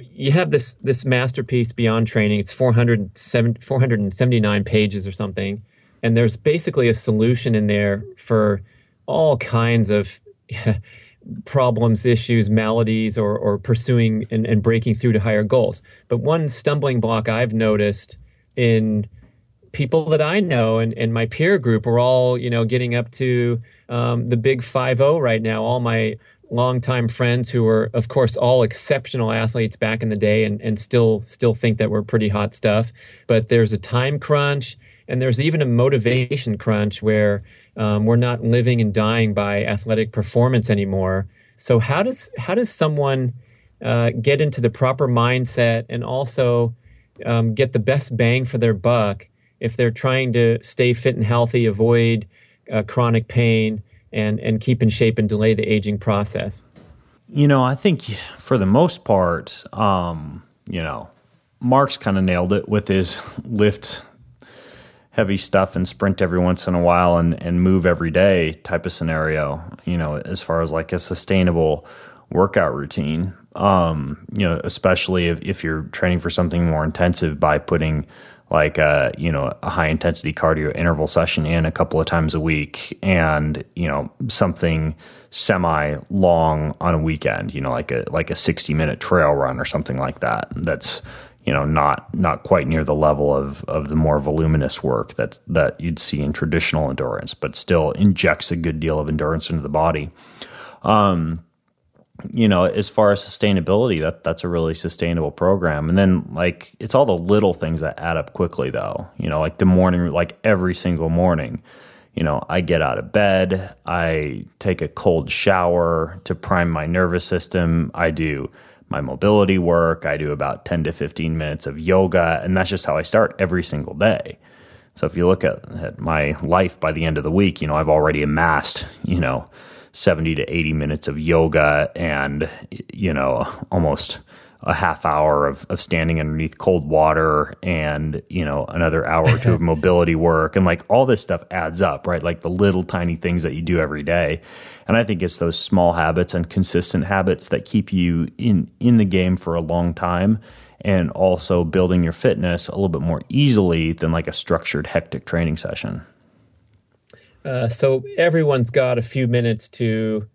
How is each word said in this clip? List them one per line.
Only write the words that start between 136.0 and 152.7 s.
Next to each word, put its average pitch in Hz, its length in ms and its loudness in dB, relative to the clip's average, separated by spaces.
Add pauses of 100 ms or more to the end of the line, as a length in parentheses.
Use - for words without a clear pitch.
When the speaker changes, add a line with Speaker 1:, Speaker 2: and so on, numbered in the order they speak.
Speaker 2:
underneath 78 400 -6
cold 87 280 0
water 78 760 2
and, 76 640 -4
you 87 160 -4
know, 71 200 -4
another 80 420 0
hour 80 200 2
or 117 120 2
two 120 140 2
of 80 80 0
Speaker 1:
<laughs> - 0 -
Speaker 2:
mobility 85 520 2
work. 80 420 2
And, 95 100 4
like, 85 220 0
all 127 200 4
this 123 140 2
stuff - 280 -6
adds 85 320 -4
up, 76 240 0
right? 87 160 -2
Like, 85 200 -4
the 85 80 -4
little 92 340 2
tiny 87 320 -2
things 87 260 -2
that 76 140 -4
you 82 80 -6
do 85 160 0
every 76 240 -4
day. 82 360 0 (480)
And 110 80 2
I 117 80 4
think 98 200 -2
it's 87 140 -4
those 85 200 -2
small 87 360 2
habits 85 420 0
and 87 120 -2
consistent 90 580 -2
habits 95 420 0
that - 180 -6
keep - 260 -2
you 87 360 0 (100)
in, 104 320 0 (100)
in 120 180 4
the 107 80 4
game 92 300 2
for 85 200 -4
a 85 60 -2
long 85 340 -2
time 92 420 0 (440)
and 92 300 0
also 90 520 2
building 90 400 2
your 82 100 0
fitness - 540 -2
a - 60 -10